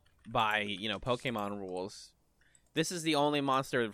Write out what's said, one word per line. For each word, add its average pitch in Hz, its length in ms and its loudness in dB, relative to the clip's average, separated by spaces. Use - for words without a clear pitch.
by, 110 300 4
you 104 280 -2
know, 101 120 -2
Pokemon 113 580 -2
rules, 92 540 -8
this 160 140 0
is 175 100 -6
the 156 140 2
only 147 260 4
monster 131 520 2